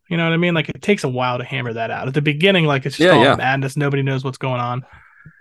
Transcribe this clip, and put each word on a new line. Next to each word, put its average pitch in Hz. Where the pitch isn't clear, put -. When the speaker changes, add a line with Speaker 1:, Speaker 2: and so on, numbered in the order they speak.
Speaker 1:
you 170
know 170
what 165
I 165
mean? 175
Like, 160
it -
takes 202
a 143
while 127
to 123
hammer 123
that 113
out. 104
At 131
the 151
beginning, 160
like, 139
it's 135
just 160
Speaker 2:
Yeah, 175
Speaker 1:
all 120
Speaker 2:
yeah. 135
Speaker 1:
madness. 135
Nobody 143
knows 135
what's 135
going 127
on. 123